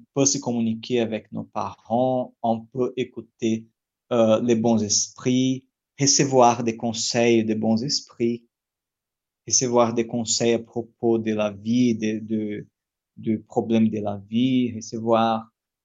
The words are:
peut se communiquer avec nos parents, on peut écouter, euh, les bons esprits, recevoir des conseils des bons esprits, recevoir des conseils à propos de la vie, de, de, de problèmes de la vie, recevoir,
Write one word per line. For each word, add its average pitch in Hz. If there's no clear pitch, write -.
peut 139
se 143
communiquer 117
avec 110
nos 110
parents, 123
on 117
peut 123
écouter, 113
euh, 110
les 120
bons 113
esprits, 127
recevoir 131
des 113
conseils 117
des 110
bons 110
esprits, 120
recevoir 120
des 117
conseils 117
à 117
propos 117
de 110
la 107
vie, 113
de, 107
de, 107
de 110
problèmes 110
de 104
la 101
vie, 123
recevoir, 113